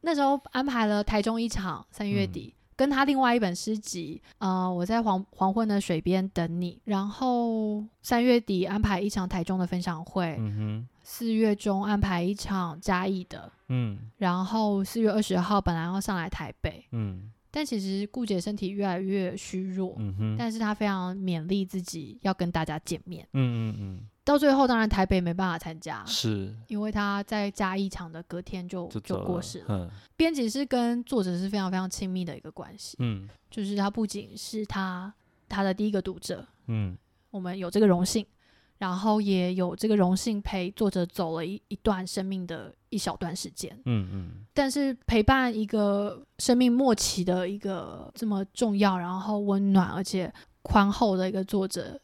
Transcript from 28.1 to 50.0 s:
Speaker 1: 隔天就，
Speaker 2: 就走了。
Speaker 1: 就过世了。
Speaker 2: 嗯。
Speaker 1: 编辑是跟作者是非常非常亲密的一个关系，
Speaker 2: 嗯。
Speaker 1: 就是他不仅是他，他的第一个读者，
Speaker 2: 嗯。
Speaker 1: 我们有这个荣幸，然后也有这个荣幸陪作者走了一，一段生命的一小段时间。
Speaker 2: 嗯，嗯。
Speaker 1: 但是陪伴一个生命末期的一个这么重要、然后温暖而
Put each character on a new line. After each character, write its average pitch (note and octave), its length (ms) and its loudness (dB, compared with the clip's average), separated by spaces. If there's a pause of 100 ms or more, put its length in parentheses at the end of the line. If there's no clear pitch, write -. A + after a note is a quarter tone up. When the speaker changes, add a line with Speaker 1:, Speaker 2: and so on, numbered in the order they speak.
Speaker 1:
隔 F3 180 -8
天 F3+ 280 -10
就， F3+ 180 -6
Speaker 2:
就 - 140 -8
走 - 140 -4
了。 F#2+ 60 -4
Speaker 1:
就 F#2+ 60 -4
过 E3+ 140 -2
世 - 200 -10
了。 - 60 -16
Speaker 2:
嗯。 F2+ 220 -2 (260)
Speaker 1:
编 E4 180 2
辑 B3+ 140 0
是 C4+ 180 -2
跟 A#3+ 380 0
作 A#3+ 180 0
者 F3+ 160 0
是 F#3+ 120 -2
非 G#3 80 -2
常 F#3+ 120 0
非 F#3 60 -2
常 F#3 140 -2
亲 F#3+ 200 -6
密 F#3 140 -4
的 E3 140 -8
一 - 20 -14
个 D#3 100 -16
关 - 280 -14
系， - 220 -14
Speaker 2:
嗯。 G#2 280 -2 (220)
Speaker 1:
就 G#3 160 -6
是 G3+ 100 -4
他 G3+ 140 0
不 G#3+ 180 -2
仅 G3+ 300 -10
是 G#3+ 280 -6
他， F#3+ 460 -6 (380)
他 G3 120 -2
的 F#3+ 120 2
第 G#3+ 120 0
一 G#3 60 0
个 G3 100 0
读 - 180 -8
者， - 280 -8 (200)
Speaker 2:
嗯。 G#2 280 -2 (360)
Speaker 1:
我 G3+ 80 -8
们 F3+ 180 -6
有 F3+ 120 -6
这 G3+ 100 2
个 G#3+ 80 10
荣 F3+ 180 8
幸， G#3+ 200 0 (520)
然 F#3 180 -2
后 G#3+ 240 4
也 F#3 360 2
有 F3+ 200 0
这 - 120 -2
个 G#3+ 100 6
荣 F#3 180 6
幸 G#3 260 -2
陪 F#3 300 -4
作 G#3 180 0
者 F3+ 160 0
走 E3 300 -4
了 E3 100 -4
一， G3 220 -8
一 G3+ 100 -10
段 F#3+ 280 0
生 F#3+ 180 -4
命 F#3+ 220 -4
的 D#3+ 280 -10 (160)
一 A3+ 80 -4
小 - 200 -4
段 E3+ 180 -6
时 - 140 -10
间。 - 260 -12 (100)
Speaker 2:
嗯， G#2+ 280 0
嗯。 F2+ 180 -8 (220)
Speaker 1:
但 C#4 160 2
是 C4+ 240 0 (140)
陪 A3 160 4
伴 C4 300 6
一 G#3+ 120 -2
个 G3+ 580 0 (140)
生 - 180 4
命 B3 160 6
末 B3+ 220 6
期 - 300 0
的 F3+ 260 0
一 G3+ 80 -6
个 F3 560 -8
这 A3+ 140 -4
么 G3 260 0
重 G#3+ 240 2
要、 G3 220 4
然 F#3 220 -4
后 G#3 180 -2
温 G3 340 4
暖 F#3 160 8
而 F#3+ 140 -4